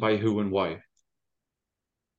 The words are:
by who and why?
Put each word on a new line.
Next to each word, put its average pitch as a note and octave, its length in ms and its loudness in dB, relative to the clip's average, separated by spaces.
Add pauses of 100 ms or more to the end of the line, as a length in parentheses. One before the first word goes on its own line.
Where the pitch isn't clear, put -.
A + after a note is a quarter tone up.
by A2 160 2
who G#2 240 0
and G2+ 100 -2
why? F#2 280 -2 (1400)